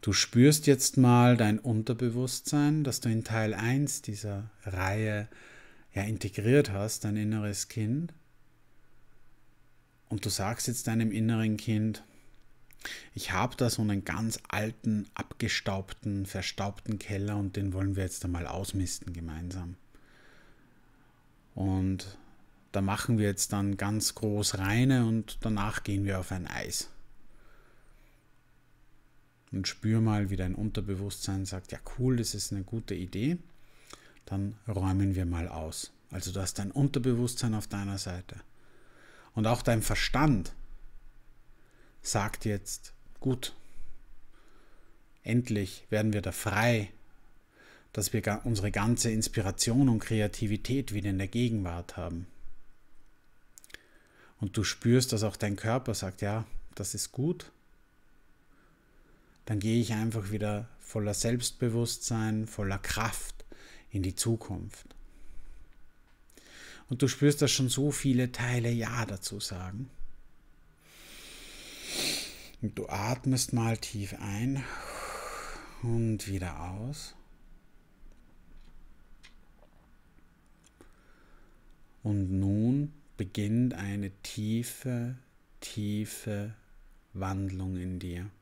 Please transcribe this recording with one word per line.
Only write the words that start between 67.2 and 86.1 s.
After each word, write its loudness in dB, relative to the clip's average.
dass 6
schon 4
so 2
viele 4
Teile 0
Ja 0
dazu -6
sagen. -8
Und -4
du -6
atmest 0
mal 2
tief -6
ein -2
und 2
wieder -2
aus. -8
Und 2
nun 2
beginnt 0
eine -4
tiefe, -2
tiefe -4